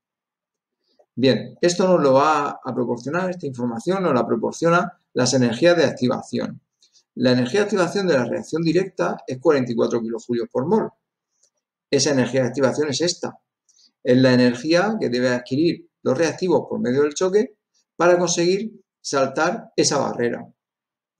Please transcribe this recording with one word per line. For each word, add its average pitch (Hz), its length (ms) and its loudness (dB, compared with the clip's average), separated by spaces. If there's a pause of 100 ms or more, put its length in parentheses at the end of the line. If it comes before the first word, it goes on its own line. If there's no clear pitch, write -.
(1160)
Bien, 117 440 0
esto 180 280 2
nos 175 120 4
lo 139 120 4
va 147 520 2
a 127 80 -8
proporcionar, 127 580 -4
esta - 160 -10
información 127 580 -4
nos 151 100 2
la 117 100 2
proporciona 156 760 -2 (160)
las 123 160 0
energías 131 440 2
de 156 80 4
activación. 120 760 -4 (540)
La 123 160 2
energía 123 300 2
de 208 60 2
activación 190 420 0
de 160 60 4
la 123 100 2
reacción 117 380 -6
directa 180 560 -2 (100)
es 127 100 -8
cuarenta 131 320 2
y 113 60 -4
cuatro 117 260 0
kilojulios 113 480 -6
por 127 160 -4
mol. 202 240 0 (960)
Esa 143 220 0
energía 127 320 0
de 120 60 0
activación 135 400 0
es 131 120 -4
esta. - 380 -4 (640)
Es 127 160 4
la 131 160 6
energía 160 640 2
que 127 120 -4
debe 123 180 0
adquirir 131 600 -2 (140)
los 123 160 0
reactivos 156 500 0
por 110 120 -6
medio 123 220 0
del 147 120 0
choque 196 420 0 (380)
para 175 240 4
conseguir 180 640 -2 (180)
saltar 151 760 -2
esa 147 220 2
barrera. 120 540 -4 (680)